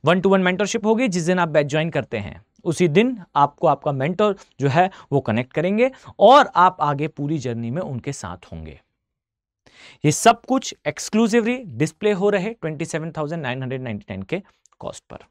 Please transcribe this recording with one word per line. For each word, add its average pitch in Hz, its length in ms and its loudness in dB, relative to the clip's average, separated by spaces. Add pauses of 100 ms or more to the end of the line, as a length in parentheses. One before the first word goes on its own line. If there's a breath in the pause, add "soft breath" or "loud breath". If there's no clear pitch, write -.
one 180 160 4
to 196 100 2
one 190 80 6
मेंटरशिप 196 460 -2
होगी, 226 220 2
जिस 180 160 -2
दिन 185 160 0
आप 170 100 0
बैच 147 160 2
ज्वाइन 156 240 -2
करते 120 280 -4
हैं 92 240 -10 (220)
उसी 180 240 0
दिन 220 300 2 (180)
आपको 143 320 2
आपका 147 240 0
मेंटर 180 440 0 (240 loud breath)
जो 135 80 0
है 175 220 4 (220 loud breath)
वो 139 80 2
कनेक्ट 120 340 -2
करेंगे 208 380 0 (280 loud breath)
और 254 360 8
आप 180 260 4
आगे 147 260 -2
पूरी 147 300 -4
जर्नी 117 340 -6
में 160 100 -6
उनके 139 320 -8
साथ 87 380 -12
होंगे। 78 280 -14 (1300 loud breath)
ये 151 60 4
सब 226 300 2
कुछ - 340 -4 (120)
exclusively 226 760 0
डिस्प्ले 160 460 -4
हो 202 180 0
रहे 202 200 -2
ट्वेंटी 160 360 -8
सेवन 160 260 -8
थाउजेंड 156 300 -8
नाइन 131 200 -6
हंड्रेड 131 200 -6
नाइंटी 113 280 -10
नाइन 98 120 -10
के 170 200 -6 (380 soft breath)
कॉस्ट - 300 -14
पर। - 80 -18 (140)